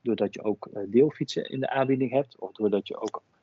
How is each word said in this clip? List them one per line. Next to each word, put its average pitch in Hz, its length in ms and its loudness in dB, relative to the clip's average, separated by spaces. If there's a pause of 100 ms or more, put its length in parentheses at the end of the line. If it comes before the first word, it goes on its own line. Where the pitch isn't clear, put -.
doordat 107 320 0
je - 80 -14
ook, 104 240 -4
eh, - 200 -10
deelfietsen 135 640 2
in 135 100 -6
de 135 80 -2
aanbieding 131 420 2
hebt, 135 280 0
of 95 140 -10
doordat 104 360 0
je - 80 -8
ook, - 260 -8 (200)